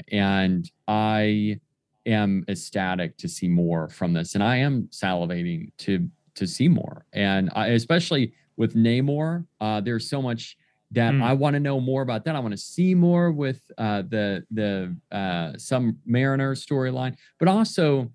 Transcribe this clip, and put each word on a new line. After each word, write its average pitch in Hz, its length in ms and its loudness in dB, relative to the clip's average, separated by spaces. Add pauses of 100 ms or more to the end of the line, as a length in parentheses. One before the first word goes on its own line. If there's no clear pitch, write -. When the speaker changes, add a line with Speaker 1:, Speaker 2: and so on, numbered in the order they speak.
(120)
Speaker 1:
And 95 580 2 (200)
I 107 720 0 (440)
am 104 440 2
ecstatic 92 720 -4
to 85 100 -6
see - 180 -6
more 85 400 2
from 90 240 -4
this. 85 240 -2
And 101 80 2
I 123 140 2
am 131 340 0
salivating 87 880 -4
to, 90 300 -2 (260)
to 95 100 -4
see 127 220 0
more. - 460 0
And 98 420 2
I, 107 120 0
especially 127 640 2 (240)
with 113 180 0
Namor, 143 720 0 (160)
uh, 107 180 0
there's 113 300 -4
so 139 120 -4
much 120 360 -6 (340)
that 123 240 2
Speaker 2:
Mm. 131 80 2
Speaker 1:
I 123 100 4
wanna 143 260 2
know 139 200 0
more 131 240 0
about 113 220 -4
that. 160 100 -2
I 143 40 -4
wanna 107 160 -4
see 180 380 0
more 175 380 4
with, 139 320 -4 (160)
uh, 104 240 0
the, 101 480 -2
the, 98 440 -2 (160)
uh, 87 420 -2
Submariner 131 1000 0
storyline, 127 600 -4 (240)
but 165 80 4
also, 160 680 2